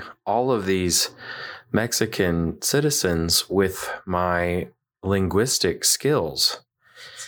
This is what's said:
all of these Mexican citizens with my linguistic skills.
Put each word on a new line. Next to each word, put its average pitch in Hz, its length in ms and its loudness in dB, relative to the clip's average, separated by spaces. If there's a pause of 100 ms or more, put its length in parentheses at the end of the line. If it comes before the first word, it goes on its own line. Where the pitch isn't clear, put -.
(260)
all 120 260 2
of 107 140 0
these 92 440 2 (640)
Mexican 90 880 0
citizens 90 880 0
with 95 400 0 (160)
my 87 600 0 (360)
linguistic 95 840 2
skills. - 760 0 (680)